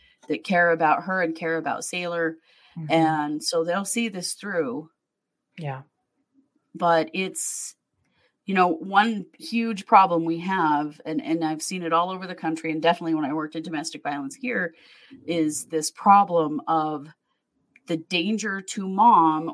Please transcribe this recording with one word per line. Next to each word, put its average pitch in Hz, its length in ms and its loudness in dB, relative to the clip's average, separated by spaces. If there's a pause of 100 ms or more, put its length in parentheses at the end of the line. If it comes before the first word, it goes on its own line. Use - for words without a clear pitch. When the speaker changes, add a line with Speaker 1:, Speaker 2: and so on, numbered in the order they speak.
(280)
Speaker 1:
that 147 160 -4
care 175 280 4
about 160 320 2
her 185 180 -2
and 165 140 -2
care 165 220 -4
about 147 280 -6
Sailor, 170 520 -4 (400)
Speaker 2:
Mm-hmm. 156 140 -6
Speaker 1:
and 156 520 0
so 165 200 0
they'll 185 220 -2
see 233 240 -2
this 185 240 -8
through. 160 560 -6 (680)
Speaker 2:
Yeah. 139 260 -8 (920)
Speaker 1:
But 165 380 4
it's, - 640 -6 (720)
you 190 80 -4
know, 185 140 6
one 196 580 0 (140)
huge 226 460 -4
problem 175 400 6
we 165 140 -2
have, 156 640 0
and, 156 180 -4
and 165 200 0
I've 156 180 -2
seen 185 220 -6
it 165 100 -2
all 175 180 2
over 185 160 -8
the 180 80 -10
country, 160 360 -4
and 156 100 -4
definitely 170 340 2
when 156 100 0
I 135 80 -4
worked 156 220 -6
in 160 80 -8
domestic 156 400 -8
violence 143 320 -6
here, 175 400 -6 (500)
is 156 420 -2
this 156 220 -4
problem 170 800 4
of 156 400 -2 (800)
the 170 100 -2
danger 196 640 -4
to 190 280 -8
mom 170 640 6